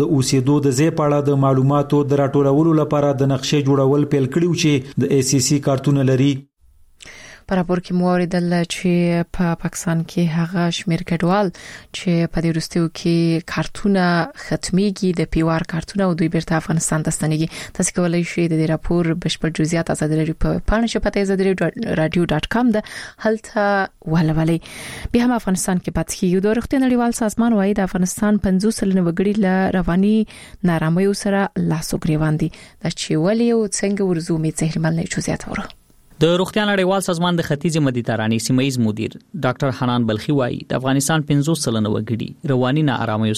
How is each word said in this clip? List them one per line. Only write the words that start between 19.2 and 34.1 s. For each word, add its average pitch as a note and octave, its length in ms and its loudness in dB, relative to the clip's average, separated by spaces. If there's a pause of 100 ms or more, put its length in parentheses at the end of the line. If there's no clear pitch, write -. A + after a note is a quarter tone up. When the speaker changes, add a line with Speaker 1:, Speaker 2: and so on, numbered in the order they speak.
Speaker 2:
بشپړ D#3+ 380 -4
جزئیات D#3+ 340 0
ازادي D#3 260 0
راډیو D#3+ 240 -2
په D#3+ 160 0 (120)
پاڼه A3+ 200 0
چې G#3+ 140 -2
پته G3+ 100 -2
یې G3+ 120 0
ازادي F#3+ 200 2
راډیو، F3+ 540 -2
راډیو E3 320 0
ډاټ - 220 -4
کام A#3+ 200 2
ده، G#3+ 80 -2 (400)
هلته A3 400 -2 (520)
ولولئ. D#3+ 420 2 (580)
بیا A#3+ 80 2
هم B3 140 2
افغانستان F#3 460 -2
کې E3+ 120 -4
پاتې - 240 -4
کیږو. F#3+ 280 2
د A#3 120 0
روغتیا C4+ 240 0
نړیوال A#3+ 380 0
سازمان A3+ 400 2
وایي G3+ 180 2
د F#3 100 0
افغانستان G3 540 0
پنځوس G3 400 2
سلنه F#3 240 2
وګړي F#3+ 260 0 (140)
له F#3 320 0
رواني F#3+ 340 2 (600)
نارامیو F3 500 0
سره G3 320 0
لاس E3 380 -2
و - 100 -6
ګرېوان D#3 400 0
دي. D#3+ 80 -4 (320)
دا D#3+ 160 -4
چې - 100 -6 (140)
ولې A3+ 320 2
او A3 100 0
څنګه G3 360 -2 (100)